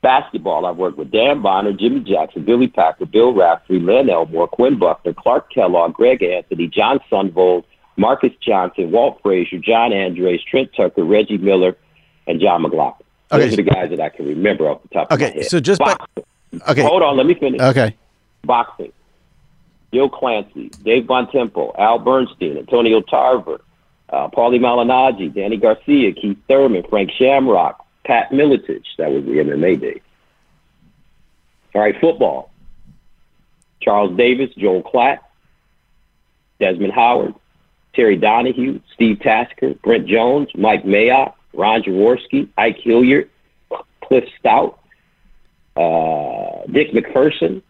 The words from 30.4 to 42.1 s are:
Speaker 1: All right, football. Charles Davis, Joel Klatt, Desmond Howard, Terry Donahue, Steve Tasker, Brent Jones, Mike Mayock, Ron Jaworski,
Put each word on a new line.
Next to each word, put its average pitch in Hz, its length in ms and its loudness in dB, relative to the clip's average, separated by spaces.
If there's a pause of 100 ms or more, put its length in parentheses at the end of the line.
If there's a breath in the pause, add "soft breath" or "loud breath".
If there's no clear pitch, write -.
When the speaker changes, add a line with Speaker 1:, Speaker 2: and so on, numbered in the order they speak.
Speaker 1:
All 104 60 2
right, 104 180 2
football. 107 520 0 (1300)
Charles 104 360 0
Davis, 123 400 0
Joel 92 260 0
Klatt, 131 360 0 (1400)
Desmond 95 340 -2
Howard, 120 420 0 (580)
Terry 110 220 4
Donahue, 120 640 -2 (140)
Steve 110 260 0
Tasker, 123 640 -2
Brent 110 240 0
Jones, 123 480 0
Mike 104 280 0
Mayock, 120 500 2 (200)
Ron 110 300 0
Jaworski, 110 640 0 (100)